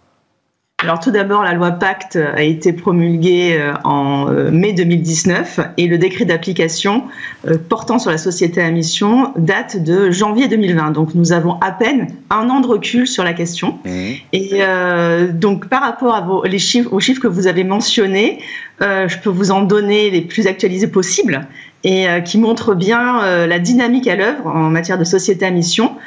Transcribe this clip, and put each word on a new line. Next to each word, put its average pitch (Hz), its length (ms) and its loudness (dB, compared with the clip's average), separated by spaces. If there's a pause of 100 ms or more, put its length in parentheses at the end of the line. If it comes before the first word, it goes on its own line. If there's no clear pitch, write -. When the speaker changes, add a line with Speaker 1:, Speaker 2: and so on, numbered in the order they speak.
(840)
Speaker 1:
Alors 165 180 -2
tout 262 100 0
d'abord, 202 320 0
la 175 120 0
loi 175 160 0
Pacte 190 460 -4
a 151 260 0
été 165 320 0
promulguée, 175 840 2
euh, 147 140 -2 (120)
en, 139 440 0
euh, 139 220 0
mai 185 240 2
deux 180 100 2
mille 170 160 2
dix-neuf 180 580 -2 (200)
et 175 80 2
le 170 100 2
décret 185 300 0
d'application, 175 800 -2 (440)
euh, 165 80 4
portant 220 420 -2
sur 220 120 0
la 160 80 0
société 175 440 0
à 165 80 2
mission 202 640 2
date 196 460 -2
de 180 280 2
janvier 214 360 2
deux 220 100 0
mille 190 200 2
vingt. 156 140 0
Donc 156 240 -2
nous 170 180 4
avons 170 280 0
à - 120 -2
peine 233 360 0 (200)
un 220 220 0
an 269 100 2
de 247 60 2
recul 240 400 0
sur 196 180 -2
la 175 80 0
question. 170 520 -4
Speaker 2:
Mmh. 98 40 -10 (460)
Speaker 1:
Et, 190 160 -4 (100)
euh, 175 720 0
donc 190 360 0
par - 120 0
rapport 240 340 0
à 208 60 0
vos, 185 240 -2
les 190 140 0
chiffres, 240 340 0
aux 196 80 0
chiffres 262 220 0
que 240 60 2
vous 180 180 0
avez 185 180 2
mentionnés, 202 760 0 (420)
euh, 190 260 0
je 175 100 -6
peux 214 120 -2
vous 190 220 0
en 196 100 2
donner 208 480 2
les 180 100 2
plus 175 260 -2
actualisés 190 420 0
possibles 185 580 0 (380)
et, 190 240 2
euh, 175 120 0
qui 175 160 -4
montrent 226 380 2
bien, 233 480 0
euh, 175 240 2
la 170 120 0
dynamique 247 500 2
à 180 80 2
l'œuvre 214 320 -2
en 156 200 0
matière 170 300 0
de 170 60 2
société 185 420 0
à 185 40 0
mission. 180 420 0 (140)